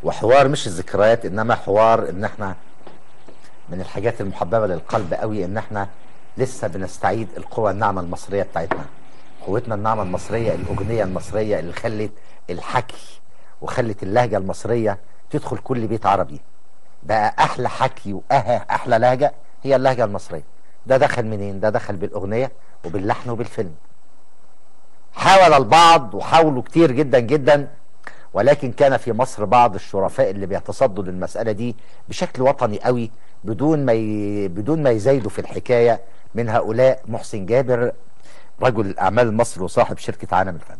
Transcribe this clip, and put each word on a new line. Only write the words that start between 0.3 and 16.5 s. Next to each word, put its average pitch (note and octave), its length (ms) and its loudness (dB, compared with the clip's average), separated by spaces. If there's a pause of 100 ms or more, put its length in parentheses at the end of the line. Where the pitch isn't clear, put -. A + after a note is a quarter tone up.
مش C#3+ 200 -2
الذكريات، G2+ 580 2
انما A2 300 0
حوار G#2+ 540 4
ان F#2 140 -6
احنا G2+ 320 -4 (1120)
من F2+ 120 -6
الحاجات A2 400 -4
المحببه G2+ 460 0
للقلب F#2 460 -2
قوي G#2+ 320 -4
ان F#2+ 120 -4
احنا G#2 300 -4 (500)
لسه B2 300 -4
بنستعيد F#2+ 600 -2 (100)
القوه G2+ 340 -2
الناعمه G2 300 0
المصريه F2 420 -4
بتاعتنا. E2 420 -4 (600)
قوتنا A2+ 280 -2
الناعمه G#2+ 280 0
المصريه F#2+ 520 -2
الاغنيه G2+ 480 -2
المصريه G2 560 -2
اللي E2 140 -6
خلت G#2+ 380 -4 (380)
الحكي - 680 -4 (420)
وخلت A2+ 420 -4
اللهجه G#2 340 0
المصريه G2+ 600 0 (320)
تدخل C3+ 280 -4
كل A#2+ 300 -4
بيت G#2 180 -2
عربي. G2+ 360 2 (640)